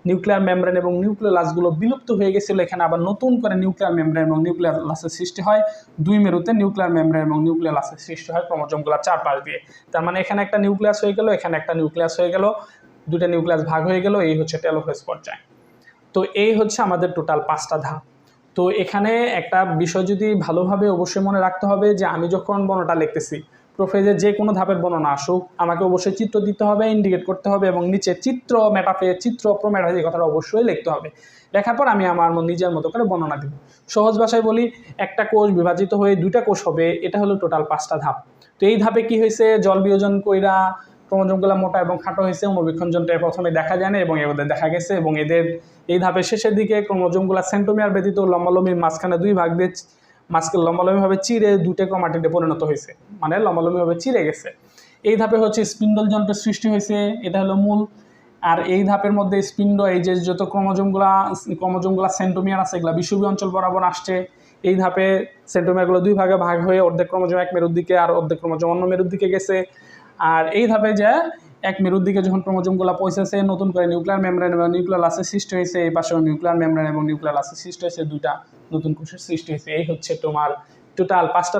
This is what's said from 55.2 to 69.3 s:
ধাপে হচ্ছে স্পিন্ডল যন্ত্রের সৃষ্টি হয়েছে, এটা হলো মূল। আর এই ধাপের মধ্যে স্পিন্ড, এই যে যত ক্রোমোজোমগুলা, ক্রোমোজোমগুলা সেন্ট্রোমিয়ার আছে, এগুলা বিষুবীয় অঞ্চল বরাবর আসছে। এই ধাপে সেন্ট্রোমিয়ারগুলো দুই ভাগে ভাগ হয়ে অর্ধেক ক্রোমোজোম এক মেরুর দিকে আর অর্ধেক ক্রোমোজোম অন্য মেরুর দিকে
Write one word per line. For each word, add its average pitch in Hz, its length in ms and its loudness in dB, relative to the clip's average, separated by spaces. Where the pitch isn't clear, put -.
ধাপে 220 220 2
হচ্ছে 214 180 0
স্পিন্ডল 214 420 2
যন্ত্রের 202 300 0
সৃষ্টি 220 300 -2
হয়েছে, 202 240 0
এটা 180 160 -2
হলো 190 120 0
মূল। 208 140 2
আর 170 160 2
এই 190 140 4
ধাপের 202 300 2
মধ্যে 196 180 0
স্পিন্ড, 202 280 2
এই 180 100 2
যে 185 80 2
যত 180 120 -2
ক্রোমোজোমগুলা, 196 600 2
ক্রোমোজোমগুলা 185 500 0
সেন্ট্রোমিয়ার 190 440 0
আছে, 190 140 -4
এগুলা 165 220 -2
বিষুবীয় 196 320 0
অঞ্চল 190 240 -2
বরাবর 185 360 0
আসছে। 185 240 -6
এই 185 180 4
ধাপে 190 260 2
সেন্ট্রোমিয়ারগুলো 180 520 2
দুই 208 140 4
ভাগে 190 260 4
ভাগ 175 120 0
হয়ে 185 200 4
অর্ধেক 170 240 0
ক্রোমোজোম 180 340 0
এক 180 100 -6
মেরুর 170 220 0
দিকে 175 260 0
আর 170 60 2
অর্ধেক 160 220 -2
ক্রোমোজোম 165 320 -2
অন্য 180 180 0
মেরুর 185 220 0
দিকে 196 200 -2